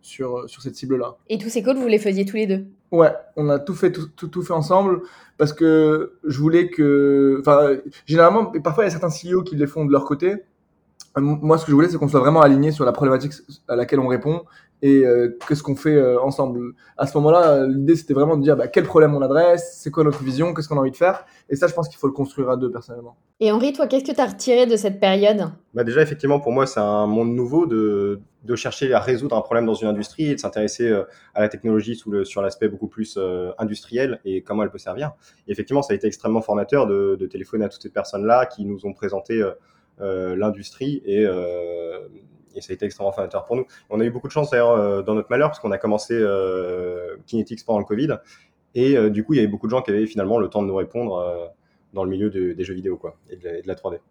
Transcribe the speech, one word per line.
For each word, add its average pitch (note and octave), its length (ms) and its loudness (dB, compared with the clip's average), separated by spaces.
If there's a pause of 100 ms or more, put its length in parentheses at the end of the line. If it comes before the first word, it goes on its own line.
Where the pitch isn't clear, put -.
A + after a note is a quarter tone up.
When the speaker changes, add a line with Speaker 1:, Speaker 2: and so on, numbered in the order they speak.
Speaker 1:
sur, B2 480 -8
sur - 120 -20
cette B2 140 -12
cible-là. B2+ 420 -4 (120)
Speaker 2:
Et A3 80 -4
tous G#3+ 120 -8
ces A3+ 140 -4
calls, B3+ 140 0
vous B3+ 100 -2
les G#3+ 120 4
faisiez G3 260 0
tous G3 120 -8
les G#3+ 100 -2
deux ? F#3+ 180 -2 (260)
Speaker 1:
Ouais, E3 220 6 (220)
on D3 140 -2
a C#3+ 100 2
tout F3+ 140 -8
fait, F3 180 0
tout, D#3+ 240 -10
tout, F3 120 -14
tout F3 140 -8
fait F3 120 -6
ensemble F3+ 480 2 (360)
parce D3+ 160 2
que D#3 600 4 (100)
je C#3+ 160 -4
voulais E3+ 300 4
que, C#3 720 4
enfin, C#3+ 220 6
euh, C#3 180 2 (240)
généralement, F3 460 4 (120)
parfois, E3+ 220 0
il - 20 0
y - 20 0
a - 20 -4
certains E3 180 -4
C E3+ 220 -8
E F3+ 40 0
O F#3 80 0
qui D3+ 120 -8
les C#3+ 120 0
font D3+ 180 -4
de C#3 60 2
leur C#3 140 4
côté. D3 220 -2
Euh, G3+ 100 -2 (800)
m-, D3 240 0
moi, D#3 160 4
ce D#3+ 80 -4
que D3+ 60 0
je C#3 40 6
voulais, E3 140 6
c'est E3+ 80 -4
qu'on D3 100 -2
soit C#3 140 4
vraiment D#3 200 6
aligné C#3+ 300 6
sur D3 140 -2
la B2 60 4
problématique C3+ 420 0 (340)
à B2 80 -4
laquelle A#2+ 240 0
on C3 80 0
répond B2+ 360 -2 (380)
et, C#3 240 6
euh, A#2+ 320 2 (100)
qu'est-ce D3 160 -2
qu'on C#3+ 120 -4
fait, D3+ 200 0
euh, B2 260 4
ensemble. B2 520 -4 (240)
À C#3 100 -2
ce - 100 -2
moment-là, D#3+ 320 6
euh, C#3 180 4
l'idée, C#3 280 2
c'était D#3+ 180 -4
vraiment D3 240 2
de C#3 60 0
dire, D3 120 4
bah, B2+ 120 -2
quel F3+ 160 2
problème D3+ 320 4
on C#3 60 -2
adresse, E3+ 600 2
c'est D3+ 80 -10
quoi D#3 140 0
notre C#3+ 180 0
vision, C3+ 320 -2
qu'est-ce D3+ 140 -6
qu'on D3 100 -4
a C#3 40 0
envie C3+ 100 -2
de C3 60 -18
faire. F#3 280 0 (240)
Et C#3+ 60 -2
ça, E3+ 120 0
je E3 60 0
pense E3 140 -4
qu'il - 100 -18
faut C#3+ 100 -2
le C3+ 60 0
construire C3+ 360 -4
à B2+ 80 0
deux, B2+ 120 -2
personnellement. A#2+ 460 -14 (240)
Speaker 2:
Et G#3+ 120 4
Henri, A#3+ 220 2
toi, C#4+ 140 0
qu'est-ce C4 160 0
que C4+ 120 -6
t'as C4 120 0
retiré B3 380 2
de A#3 100 2
cette G3+ 240 -2
période ? G3 500 2 (240)
Speaker 3:
Bah, A#2 120 0
déjà, B2 160 2
effectivement, C#3+ 400 2
pour A#2 100 -2
moi, C3+ 160 2
c'est A2 140 -2
un G#2 260 2
monde A#2 260 0
nouveau B2+ 320 0
de, G#2 540 0 (240)
de A#2 120 -4
chercher B2+ 380 -4
à A2 60 4
résoudre A#2+ 380 -2
un G#2 40 0
problème A#2 240 -2
dans A2+ 80 0
une A2 140 -4
industrie G#2 380 -4
et C#3+ 100 -2
de - 60 -12
s'intéresser, G#2+ 480 -4
euh, G2 140 0 (300)
à G#2+ 80 0
la G#2+ 60 2
technologie G#2+ 480 -2
sous A2 160 -12
le, G2+ 140 -2
sur G2+ 160 -8
l'aspect G2 260 -4
beaucoup G2+ 200 -6
plus, - 300 -10
euh, F2+ 400 -6
industriel A#2 680 -6
et F#2+ 160 -4
comment G#2+ 220 -6
elle F#2+ 80 -6
peut G2 60 -18
servir. B2+ 360 -10 (340)
Et G#2 60 -6
effectivement, B2+ 280 -2
ça C#3 120 -4
a - 20 0
été G2 100 -6
extrêmement A2 360 -2
formateur G#2+ 440 0
de, G2 300 0
de F#2 100 -8
téléphoner G2+ 380 -6
à G2+ 60 -4
toutes - 120 -18
ces A2 100 -18
personnes-là G#2+ 540 0
qui G#2+ 200 -12
nous G2+ 200 -10
ont G2 80 -8
présenté, G2+ 480 -4
euh, G2 100 0 (500)
euh, F#2 340 -4
l'industrie G#2+ 680 -6
et, G#2 200 0
euh, F2 760 -6 (540)
et - 80 -14
ça - 100 -14
a - 20 -8
été G2 120 -8
extrêmement G2 280 -6
formateur F#2+ 320 -8
pour A#2 100 -4
nous. B2+ 100 -4 (240)
On G#2+ 120 -4
a - 20 2
eu A#2+ 80 -2
beaucoup B2+ 160 -12
de - 60 -12
chance D3 160 -2
d'ailleurs, A#2+ 220 4
euh, G#2 300 0
dans G#2+ 120 -2
notre G#2+ 160 -2
malheur C#3 200 2
parce D3+ 100 -10
qu'on A2+ 120 -4
a A#2 60 -4
commencé, G#2+ 400 -2
euh, F2+ 960 -4 (100)
Kinetics A2 400 -6
pendant G#2+ 140 0
le G2+ 60 -6
covid A#2+ 320 -4 (580)
et, C3 220 4
euh, G#2+ 120 4
du G#2 140 -2
coup D#3+ 100 -2
il C#3+ 40 4
y - 20 4
avait G#2+ 80 2
beaucoup G#2 200 -6
de A2 40 -4
gens B2+ 100 0
qui A#2 100 -6
avaient G#2+ 140 0
finalement G#2+ 320 -2
le F#2+ 120 -2
temps G#2 120 -2
de G2+ 60 -4
nous F#2+ 80 -4
répondre, G2 420 -6
euh, F2 280 -6 (480)
dans F#2+ 100 -6
le F#2 60 -4
milieu F#2+ 200 -2
de, F#2 220 -4
des E2+ 140 -8
jeux F#2+ 80 -12
vidéo F#2 240 -6
quoi, - 180 -14 (140)
et F#2 80 -18
de F2+ 80 -20
la, E2+ 120 -10
et F2 40 -12
de F2+ 80 -14
la F#2 60 -6
trois F#2 160 -10
D. E2+ 80 -12 (120)